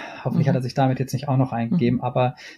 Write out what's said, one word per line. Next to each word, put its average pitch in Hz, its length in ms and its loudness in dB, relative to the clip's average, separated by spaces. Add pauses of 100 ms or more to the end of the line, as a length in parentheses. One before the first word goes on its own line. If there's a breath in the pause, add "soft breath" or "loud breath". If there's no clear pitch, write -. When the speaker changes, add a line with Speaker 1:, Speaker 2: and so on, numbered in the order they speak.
(240 loud breath)
Speaker 1:
hoffentlich - 240 0
Speaker 2:
Mhm. 135 40 4
Speaker 1:
hat 131 40 2
er 127 60 0
sich 123 140 -6
damit 131 240 2
jetzt 131 120 -4
nicht 127 160 -4
auch 135 80 0
noch 131 160 2
eingegeben, 120 460 2
Speaker 2:
Mhm. - 80 -4
Speaker 1:
aber 127 300 0 (220 loud breath)